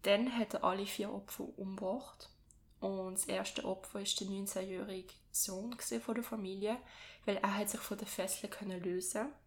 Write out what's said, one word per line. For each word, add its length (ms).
Dann 340
hat 180
er 100
alle 220
vier 260
Opfer 320
umgebracht. 720
Und 340
das 120
erste 380
Opfer 360
war 60
der 60
neunzehnjährige 880
Sohn 400
gewesen 320
von 140
der 80
Familie, 520
weil 120
er 200
hat 140
sich 100
von 180
den 100
Fesseln 420
können 320
lösen 460